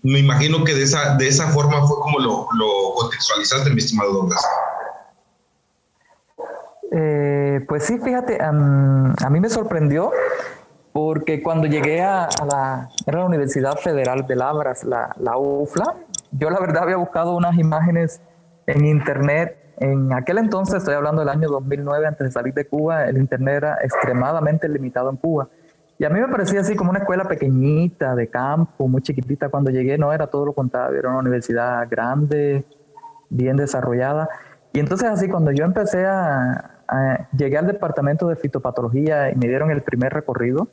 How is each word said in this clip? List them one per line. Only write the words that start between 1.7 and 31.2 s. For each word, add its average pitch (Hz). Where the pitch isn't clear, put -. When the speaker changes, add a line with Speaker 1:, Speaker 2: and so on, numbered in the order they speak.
Speaker 1:
fue 143
como 143
lo, 113
lo 101
contextualizaste, -
mi 113
estimado 104
Douglas. 92
Speaker 2:
Eh, 143
pues 147
sí, 233
fíjate, 247
am, 139
a 135
mí 156
me 214
sorprendió 185
porque 151
cuando 160
llegué 151
a, 190
a 147
la, 135
era 147
la 180
Universidad 139
Federal 135
de 131
Labras, 135
la, 120
la 120
ufla, 147
yo 151
la 190
verdad 170
había 185
buscado 175
unas 175
imágenes 160
en 143
internet. 147
En 135
aquel 127
entonces, 196
estoy 165
hablando 151
del 143
año 151
dos 139
mil 143
nueve, 147
antes 151
de -
salir 131
de 143
Cuba, 151
el 131
internet 135
era 147
extremadamente 151
limitado 135
en 135
Cuba. 151
Y 151
a 151
mí 185
me 262
parecía 202
así 190
como 180
una 190
escuela 190
pequeñita, 147
de 117
campo, 143
muy 131
chiquitita. 135
Cuando 135
llegué 131
no 147
era 156
todo 143
lo 147
contrario, 131
era -
una 127
universidad 120